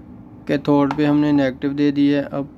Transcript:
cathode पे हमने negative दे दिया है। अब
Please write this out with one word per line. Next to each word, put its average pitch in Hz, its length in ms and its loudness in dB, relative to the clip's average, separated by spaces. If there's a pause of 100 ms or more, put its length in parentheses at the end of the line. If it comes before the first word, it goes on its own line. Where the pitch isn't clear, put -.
(480)
cathode 143 460 2
पे 147 120 0
हमने 147 280 2
negative 139 420 0
दे 143 180 0
दिया 143 260 2
है। 139 80 -6
अब 139 300 -8